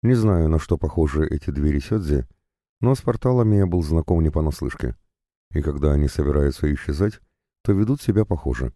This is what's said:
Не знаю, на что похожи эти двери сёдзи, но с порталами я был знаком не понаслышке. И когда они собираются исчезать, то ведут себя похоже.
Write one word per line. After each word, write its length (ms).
Не 120
знаю, 340
на 100
что 200
похожи 480
эти 240
двери 300
сёдзи, 460
но 140
с 60
порталами 560
я 100
был 160
знаком 400
не 80
понаслышке. 680
И 100
когда 320
они 140
собираются 680
исчезать, 480
то 100
ведут 280
себя 240
похоже. 520